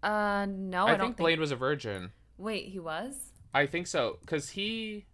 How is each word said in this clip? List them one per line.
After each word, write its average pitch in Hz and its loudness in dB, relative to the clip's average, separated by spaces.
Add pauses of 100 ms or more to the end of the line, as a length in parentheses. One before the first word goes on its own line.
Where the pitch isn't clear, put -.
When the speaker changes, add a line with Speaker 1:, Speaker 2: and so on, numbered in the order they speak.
Speaker 1:
Uh, 208 2
no, 190 0
I - 6
Speaker 2:
I - 6
Speaker 1:
don't - 0
Speaker 2:
think 196 2
Speaker 1:
think 226 -8
Speaker 2:
Blaine 165 4
was 151 2
a 131 0
virgin. 113 -2 (240)
Speaker 1:
Wait, 202 -4
he 190 -10
was? 175 -8 (220)
Speaker 2:
I 143 6
think 170 -2
so, 123 0
'cause 151 -2
he 214 -6